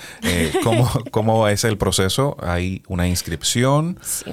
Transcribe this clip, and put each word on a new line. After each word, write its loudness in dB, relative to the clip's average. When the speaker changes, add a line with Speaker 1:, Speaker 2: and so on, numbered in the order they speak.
Speaker 1:
Eh, 0
¿cómo, 4
Speaker 2:
<laughs> -10
Speaker 1:
cómo 2
es 0
el 0
proceso? 0
¿Hay -2
una 0
inscripción? 0
Speaker 2:
Sí. -8